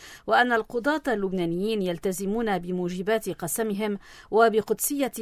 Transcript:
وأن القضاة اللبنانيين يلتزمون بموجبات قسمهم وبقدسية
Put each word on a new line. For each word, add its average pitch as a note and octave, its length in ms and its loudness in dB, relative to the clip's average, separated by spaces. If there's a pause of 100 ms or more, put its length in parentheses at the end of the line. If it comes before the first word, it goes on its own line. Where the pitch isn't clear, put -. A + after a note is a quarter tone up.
(260)
وأن A#3+ 260 4
القضاة A#3+ 560 0
اللبنانيين F#3+ 720 0
يلتزمون G3 760 -2
بموجبات F3+ 680 -2
قسمهم G#3 680 -4 (320)
وبقدسية A3+ 920 2